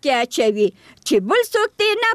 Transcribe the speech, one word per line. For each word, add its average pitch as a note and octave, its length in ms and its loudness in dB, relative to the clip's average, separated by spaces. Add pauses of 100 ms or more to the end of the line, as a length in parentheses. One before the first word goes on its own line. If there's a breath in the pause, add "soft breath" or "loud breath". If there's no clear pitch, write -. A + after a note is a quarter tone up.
کې C#4 100 -2 (100)
اچوي G#3+ 480 0 (380 soft breath)
چې - 80 0 (140)
بل A#4+ 120 2 (120)
څوک G#4+ 160 0 (100)
دې G#4 120 2 (120)
نه A4+ 120 0